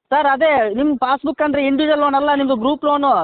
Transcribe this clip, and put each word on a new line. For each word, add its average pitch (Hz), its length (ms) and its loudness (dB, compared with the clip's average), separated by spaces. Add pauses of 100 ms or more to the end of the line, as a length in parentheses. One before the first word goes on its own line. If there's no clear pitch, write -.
(120)
ಸರ್, 285 160 2
ಅದೇ 277 220 2 (240)
ನಿಮ್ 277 160 0 (100)
ಪಾಸ್‌ಬುಕ್ 277 420 -2
ಅಂದ್ರೆ 294 260 -2
ಇಂಡಿವಿಜುವಲ್ 294 340 0
ಲೋನ್ 285 140 0
ಅಲ್ಲ, 294 200 0
ನಿಮ್ದು 269 200 0
ಗ್ರೂಪ್ 269 300 -2
ಲೋನ್, 285 200 0 (180)